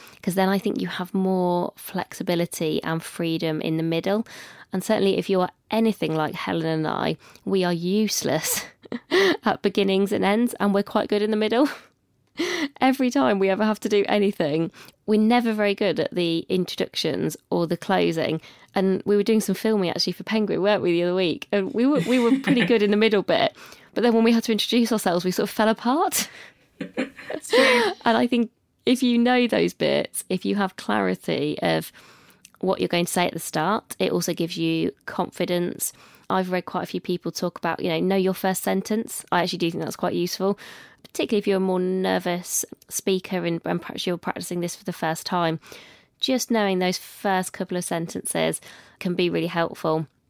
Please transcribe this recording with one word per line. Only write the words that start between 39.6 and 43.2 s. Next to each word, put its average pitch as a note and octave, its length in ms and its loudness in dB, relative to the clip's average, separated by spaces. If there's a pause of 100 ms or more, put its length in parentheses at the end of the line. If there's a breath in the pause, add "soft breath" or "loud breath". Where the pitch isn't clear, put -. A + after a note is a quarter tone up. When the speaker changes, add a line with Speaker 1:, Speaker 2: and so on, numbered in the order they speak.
Speaker 1:
think E3 120 -6
that's - 120 -8
quite - 200 -4
useful, F#3 420 -2 (460 loud breath)
particularly - 360 -2
if G3+ 80 -4
you're F#3+ 100 2
a F#3+ 40 0
more F#3 180 0
nervous F#3 840 -2 (240)
speaker F#3 560 -2